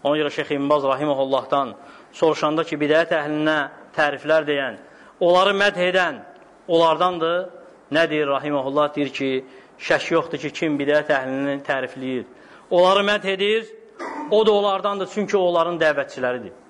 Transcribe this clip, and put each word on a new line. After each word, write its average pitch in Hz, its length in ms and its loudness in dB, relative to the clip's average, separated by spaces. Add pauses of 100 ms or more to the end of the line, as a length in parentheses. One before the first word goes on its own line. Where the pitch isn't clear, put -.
Ona 147 140 2
görə 147 120 -2
Şeyx 151 200 -6
İbn 139 180 -2
Baz 147 160 4
rahimehullahdan 135 840 0 (420)
soruşanda 156 560 0
ki, 156 80 -6
bidət 156 400 2
əhlinə 151 380 0 (420)
təriflər 147 480 0
deyən, 139 300 -2 (460)
onları 180 360 4
mədh 196 300 0
edən 180 320 0 (500)
onlardandır. 170 760 2 (460)
Nə 160 180 4
deyir 151 180 0
rahimehullah? 139 680 0
Deyir 139 220 -2
ki, 135 140 -2 (500)
şək - 320 -2
yoxdur 156 300 -2
ki, 147 80 -6 (100)
kim 156 160 0
bidət 147 400 0
əhlini 135 380 -4 (100)
tərifləyir, 131 640 -6 (440)
onları 185 380 4
mədh 202 240 -2
edir, 208 380 -2 (600)
o 214 160 6
da 214 60 6
onlardandır, 202 600 0
çünki 202 220 -2
onların 175 440 2
dəvətçiləridir. 127 720 -2 (180)